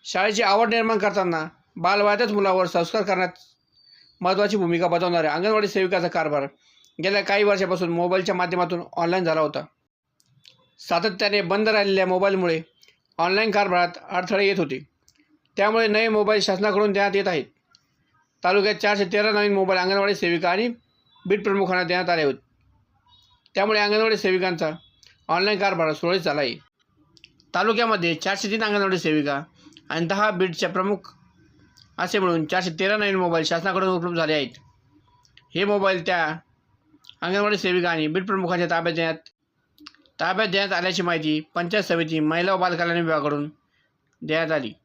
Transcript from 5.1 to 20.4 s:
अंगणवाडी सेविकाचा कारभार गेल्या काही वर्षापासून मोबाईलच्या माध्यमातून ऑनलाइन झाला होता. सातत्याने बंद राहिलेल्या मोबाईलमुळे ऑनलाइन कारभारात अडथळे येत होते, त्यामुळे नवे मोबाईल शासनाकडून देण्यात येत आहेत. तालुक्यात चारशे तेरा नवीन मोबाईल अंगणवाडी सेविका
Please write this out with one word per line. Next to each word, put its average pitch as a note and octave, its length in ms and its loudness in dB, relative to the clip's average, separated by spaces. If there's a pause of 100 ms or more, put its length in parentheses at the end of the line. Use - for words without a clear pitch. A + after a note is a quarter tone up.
अंगणवाडी G#3 360 0
सेविकाचा F#3 400 0
कारभार D3+ 380 -2 (520)
गेल्या G3 240 0
काही G3+ 220 2
वर्षापासून F#3 460 0
मोबाईलच्या F3 440 0
माध्यमातून F3 480 -2 (100)
ऑनलाइन F3 320 0
झाला D#3+ 160 0
होता. D3 240 -2 (1160)
सातत्याने G3 640 0
बंद G3 260 0
राहिलेल्या G3 380 2
मोबाईलमुळे F#3 540 0 (580)
ऑनलाइन G3 320 0
कारभारात F3+ 480 0 (120)
अडथळे F#3+ 360 0
येत G3 120 0
होते, C3+ 200 -2 (800)
त्यामुळे A3 300 2
नवे G#3+ 220 2
मोबाईल G#3+ 320 2
शासनाकडून G3+ 520 2
देण्यात G3 240 2
येत G3 120 0
आहेत. D#3 160 -2 (960)
तालुक्यात G3+ 320 2
चारशे G3+ 300 0
तेरा G#3 260 0
नवीन G#3 240 2
मोबाईल F#3+ 260 2
अंगणवाडी G3 340 2
सेविका E3+ 360 0